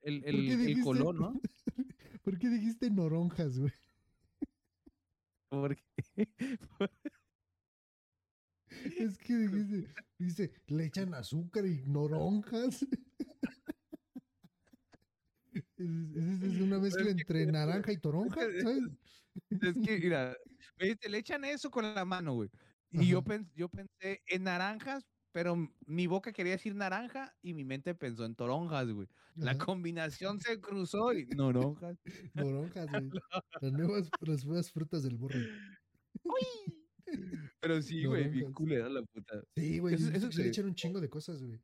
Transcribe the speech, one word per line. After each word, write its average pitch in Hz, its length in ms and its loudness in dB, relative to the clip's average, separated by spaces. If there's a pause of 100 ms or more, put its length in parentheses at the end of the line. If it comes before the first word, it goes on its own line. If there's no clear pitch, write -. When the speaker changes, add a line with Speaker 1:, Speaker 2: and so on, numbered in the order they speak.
Speaker 1:
el, 147 200 -2
Speaker 2:
<laughs> - 0 -
¿Por 147 80 -4
qué - 0 -
Speaker 1:
el, 139 220 4
el 247 60 4
Speaker 2:
dijiste 240 260 4
Speaker 1:
color, 143 320 4
¿no? 208 280 0
Speaker 2:
<laughs> - 800 -8
¿Por 190 140 0
qué 247 120 2
dijiste 226 420 2
noronjas, 165 680 2
güey? 135 140 4 (1800)
Speaker 1:
¿Por 139 260 0
qué? - 520 -4
<laughs> - 920 -6 (1800)
Speaker 2:
Es 220 200 -2
que - 160 -2
dijiste, 208 600 0 (240)
dice, 180 340 -2 (160)
le 156 180 0
echan 185 280 -2
azúcar 170 520 -2
y 156 200 0
noronjas. 185 1040 2
<laughs> - 40 2 (2500)
Es, 196 100 -4 (140)
es, 165 640 0
es 185 160 2
una 190 180 4
Speaker 1:
Pero - 0 -
es 190 60 2
Speaker 2:
mezcla 190 220 2
Speaker 1:
que 208 60 4
Speaker 2:
entre 165 300 2
Speaker 1:
es 160 60 4
que 156 40 4
Speaker 2:
naranja 165 420 2
y 180 40 -2
toronja, 175 440 0
Speaker 1:
es 226 140 2
que 180 60 0
Speaker 2:
¿sabes? 254 220 2 (760)
Speaker 1:
es 180 240 2
que, 214 140 4
mira, 139 360 2 (420)
me - 100 0
dice, 226 220 -2
le 202 80 -2
echan 277 280 -2
eso 285 260 -4
con 214 240 0
la 190 100 0
mano, 180 280 -2
güey. 110 160 0 (420)
Y 165 160 6
yo 180 120 8
Speaker 2:
Ajá. 131 80 -2
Speaker 1:
pens-, 208 280 -2
yo 170 140 -4
pensé 196 580 -8
en 185 160 0
naranjas, 208 640 -2 (260)
pero 175 220 0
m-, 170 180 0 (140)
mi 170 220 0
boca 196 260 0
quería 185 200 0
decir 196 220 -4
naranja 233 680 -4
y 175 120 -6
mi 151 100 -6
mente 135 320 -4
pensó 120 300 -4
en 113 100 -6
toronjas, 135 560 0
güey. 101 160 -4 (280)
La 151 160 0
Speaker 2:
Ajá. 135 140 0
Speaker 1:
combinación 170 760 -2
se 233 180 -2
cruzó 202 540 0
y 156 140 0
noronjas. 143 800 2
Speaker 2:
<laughs> 175 280 -14
Noronjas, 147 580 -2
güey. 135 200 -2
Speaker 1:
<laughs> 175 500 -6
Speaker 2:
Las 135 120 0
nuevas, 175 360 2 (120)
las 151 240 0
nuevas 170 260 -2
frutas 156 320 -2
del 123 140 0
borre. 131 220 -2 (840)
Speaker 1:
¡Uy! 427 600 -2 (760)
Pero 160 200 2
sí, 151 240 -2
güey, 143 240 2
bien 151 40 -4 (120)
Speaker 2:
Noronjas. 135 80 -8
Speaker 1:
culera 139 360 0
la 135 140 -4
puta. 107 380 -10 (140)
Speaker 2:
Sí, 160 240 0
güey, 170 160 2
Speaker 1:
Eso, 160 80 2
Speaker 2:
yo 160 60 2
he - 20 0
visto 160 60 0
Speaker 1:
eso 226 120 0
Speaker 2:
que 160 60 -6
se 170 60 2
le - 40 2
Speaker 1:
se 180 40 4
Speaker 2:
echan 202 160 -2
un 185 100 -2
chingo 180 240 -4
de 147 100 -2
cosas, 151 340 -8
güey. 117 200 -10